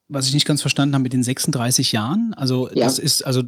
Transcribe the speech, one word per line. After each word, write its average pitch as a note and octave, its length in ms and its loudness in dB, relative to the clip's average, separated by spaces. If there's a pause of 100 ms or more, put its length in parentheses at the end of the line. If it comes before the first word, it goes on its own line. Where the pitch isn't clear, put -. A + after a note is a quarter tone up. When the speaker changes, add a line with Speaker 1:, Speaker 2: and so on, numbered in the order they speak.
Speaker 1:
was C3+ 200 -4
ich C3 60 0
nicht D3 140 2
ganz D3 140 2
verstanden C#3 340 0
habe C3+ 80 2
mit B2 80 -2
den B2+ 100 2
sechsunddreißig B2+ 720 0
Jahren. F3+ 460 0
Also B2+ 320 0
Speaker 2:
Ja. B2 160 2
Speaker 1:
das C3 120 0
ist, - 280 0
also B2+ 220 0